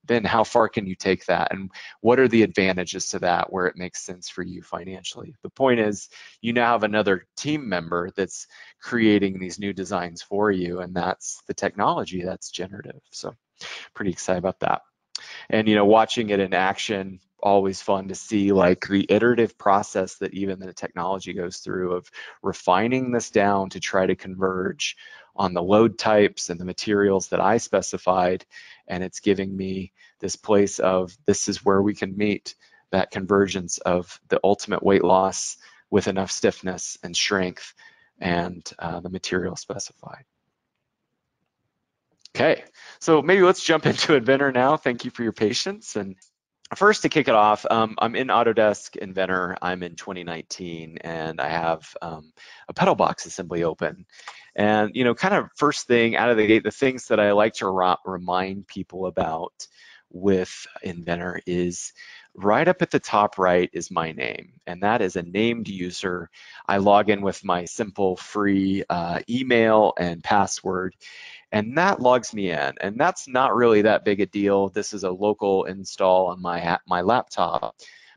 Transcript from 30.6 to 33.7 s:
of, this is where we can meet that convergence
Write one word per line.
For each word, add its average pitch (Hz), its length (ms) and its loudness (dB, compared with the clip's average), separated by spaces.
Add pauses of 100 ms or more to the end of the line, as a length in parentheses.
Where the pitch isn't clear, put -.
of, 92 360 0 (100)
this - 220 0
is 98 160 -6
where 98 160 4
we 104 140 0
can 98 220 -6
meet 104 400 -4 (340)
that 95 220 -2
convergence 95 640 0